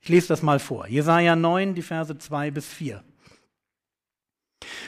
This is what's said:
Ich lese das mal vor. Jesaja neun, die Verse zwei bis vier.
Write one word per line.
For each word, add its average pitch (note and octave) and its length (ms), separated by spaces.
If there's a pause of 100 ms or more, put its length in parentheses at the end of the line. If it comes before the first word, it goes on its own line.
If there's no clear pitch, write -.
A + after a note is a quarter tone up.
Ich - 100
lese F3 180
das D#3 140
mal D3 160
vor. A#2+ 280
Jesaja E3 480
neun, F3+ 400
die E3+ 80
Verse D#3+ 360
zwei D3 320
bis C#3+ 160
vier. A2+ 360 (1900)